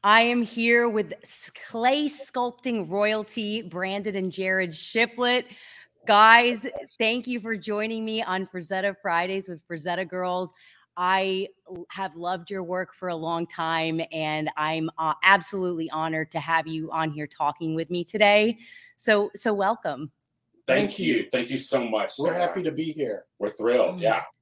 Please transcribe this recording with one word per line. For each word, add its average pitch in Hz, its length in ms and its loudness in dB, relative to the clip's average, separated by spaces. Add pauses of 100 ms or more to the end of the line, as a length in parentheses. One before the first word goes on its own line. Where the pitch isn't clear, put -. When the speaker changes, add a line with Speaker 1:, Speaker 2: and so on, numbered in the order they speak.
Speaker 1:
I 214 160 8
am 240 200 2
here 233 460 2
with 208 340 -2
s-, - 300 -14 (180)
clay 262 360 2
sculpting 240 840 -4
royalty, 214 720 -2
Brandon 190 540 -6
and 190 160 -2
Jared 185 400 -2
Shiplett. 240 720 0 (640)
Guys, 226 580 8 (320)
thank 233 300 0
you 240 140 -4
for 220 160 -4
joining 220 480 -4
me 220 180 -4
on 185 240 -4
Frazetta 190 540 -4
Fridays 185 480 -2
with 165 180 -14
Frazetta 175 400 -4
Girls. 180 460 -4 (420)
I 190 540 0 (180)
l-, 180 220 -14
have 185 260 -10
loved 170 340 -6
your 190 140 -8
work 180 300 -6
for 180 160 -8
a 170 60 -4
long 165 320 -4
time, 160 520 -2 (140)
and 156 420 -4
I'm, 156 420 -2
uh, 160 260 -2
absolutely 180 680 4
honored 160 420 -4
to 165 80 -4
have 156 280 0
you 160 220 -6
on 160 220 -2
here 151 160 -8
talking 156 480 -2
with 165 140 -4
me 175 160 -4
today. 214 540 4 (360)
So, 208 400 2
so 220 180 0
welcome. 190 560 -2 (580)
Speaker 2:
Thank 196 240 2
Speaker 3:
Thank - 80 -12
Speaker 2:
you. 170 160 2
Speaker 3:
you. 107 180 0
Speaker 2:
Thank 120 160 -2
you 131 80 -4
so - 260 -2
much, 107 340 -2
Speaker 3:
We're 143 100 0
Speaker 2:
Sarah. 175 200 0
Speaker 3:
happy 180 160 -4
to 156 80 -2
be 156 220 -6
here. 120 320 -6 (140)
Speaker 2:
We're 104 100 -2
thrilled, 120 480 2
Speaker 1:
Mm. 175 60 -6
Speaker 2:
yeah. 110 180 2 (200)